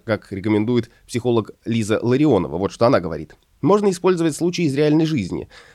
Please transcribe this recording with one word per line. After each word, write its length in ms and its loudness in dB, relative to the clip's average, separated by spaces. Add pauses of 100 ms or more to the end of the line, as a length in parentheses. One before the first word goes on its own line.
как 280 -4
рекомендует 580 0 (160)
психолог 460 -2 (120)
Лиза 380 0
Ларионова. 560 2
Вот 140 -2
что 160 2
она 120 4
говорит. 360 -8 (260)
"Можно 300 2
использовать 440 0
случаи 300 -2
из 80 0
реальной 320 2
жизни. 420 -4 (280)